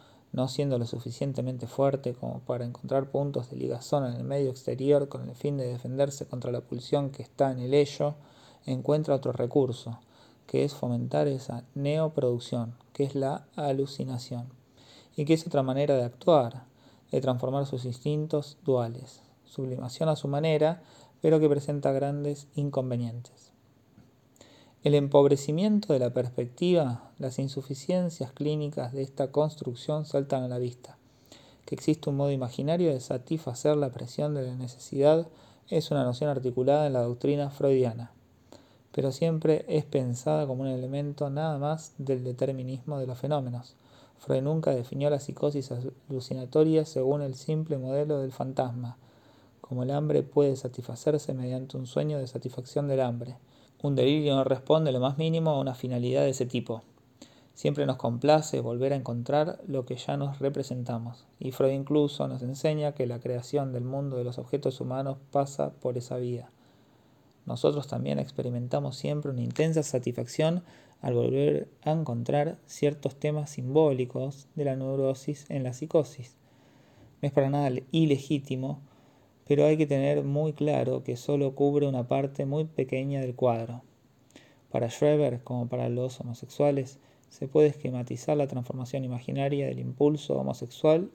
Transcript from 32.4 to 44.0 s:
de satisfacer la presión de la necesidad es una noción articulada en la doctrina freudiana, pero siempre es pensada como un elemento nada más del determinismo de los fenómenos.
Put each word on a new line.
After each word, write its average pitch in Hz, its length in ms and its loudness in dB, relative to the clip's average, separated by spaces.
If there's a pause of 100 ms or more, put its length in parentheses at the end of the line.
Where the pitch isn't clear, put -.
de 131 80 -2
satisfacer 143 760 0
la 139 160 0
presión 147 420 -4
de 139 80 -2
la 127 120 -6
necesidad 139 720 2 (420)
es 160 220 0
una 143 140 2
noción 123 240 0
articulada 131 580 2
en 139 60 0
la 127 80 2
doctrina 139 480 0
freudiana, 127 640 2 (800)
pero 135 200 0
siempre 156 560 2
es 156 180 0
pensada 139 600 0
como 131 160 -4
un 135 60 -2
elemento 139 600 -4
nada 151 280 -2
más 156 380 -4
del 131 260 -2
determinismo 131 760 -4
de 131 80 -4
los 127 120 -8
fenómenos. 127 580 -4 (420)